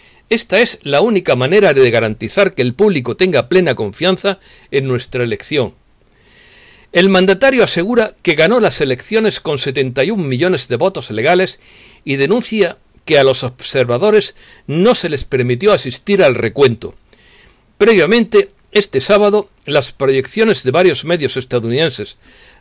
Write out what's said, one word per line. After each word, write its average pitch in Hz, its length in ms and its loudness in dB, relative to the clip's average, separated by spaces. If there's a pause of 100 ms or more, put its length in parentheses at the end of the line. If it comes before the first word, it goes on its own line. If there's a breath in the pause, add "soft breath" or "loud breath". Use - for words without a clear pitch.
(280 soft breath)
Esta 220 320 0
es - 220 -2
la 143 180 0
única 196 340 0
manera 156 380 2
de 131 180 4
garantizar 113 640 -2
que 127 80 -2
el 123 120 -2
público 165 420 0
tenga 170 320 0
plena 175 260 2
confianza 180 640 -4 (300 soft breath)
en 135 160 -2
nuestra 123 380 -4
elección. 120 500 -4 (1160 soft breath)
El 180 160 4
mandatario 196 560 2
asegura 214 580 -2
que 160 120 0
ganó 160 260 2
las 180 220 0
elecciones 202 580 -2
con 147 160 -4
setenta 131 480 -2
y 180 60 -2
un 185 180 -4
millones 147 400 -2
de 123 80 -4
votos 160 340 -4
legales 165 500 0 (440 soft breath)
y 135 120 -4
denuncia 190 600 0 (300)
que 147 120 2
a 139 60 4
los 135 180 2
observadores 131 920 -2 (300 soft breath)
no 180 280 2
se - 140 -4
les 143 160 -6
permitió 127 480 -2
asistir 185 500 -2
al 135 120 4
recuento. 113 600 0 (840 soft breath)
Previamente, 208 720 2 (200)
este 202 300 0
sábado, 208 480 2 (160)
las 143 260 -2
proyecciones 135 720 0
de 127 80 -2
varios 165 340 0
medios 160 320 -4
estadounidenses, 123 840 -4 (420 soft breath)